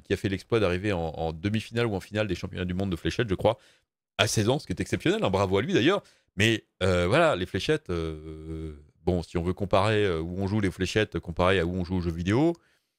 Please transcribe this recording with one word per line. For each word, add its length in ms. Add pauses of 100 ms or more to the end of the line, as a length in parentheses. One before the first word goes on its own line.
qui 100
a 40
fait 120
l'exploit 300
d'arriver 320
en, 180
en 220
demi-finale 540
ou 80
en 60
finale 260
des 80
championnats 320
du 80
monde 160
de 60
fléchettes, 340
je 60
crois, 240 (580)
à 80
seize 240
ans, 80
ce 80
qui 80
est 80
exceptionnel, 420
hein, 60
bravo 300
à 20
lui 120
d'ailleurs. 280 (340)
Mais, 300 (160)
euh, 260
voilà, 280
les 100
fléchettes, 460
euh, 840 (280)
bon, 180
si 160
on 60
veut 100
comparer, 500
euh, 160
où 220
on 60
joue 140
les 100
fléchettes 480
comparé 400
à 80
où 80
on 80
joue 140
aux 40
jeux 100
vidéo, 440 (440)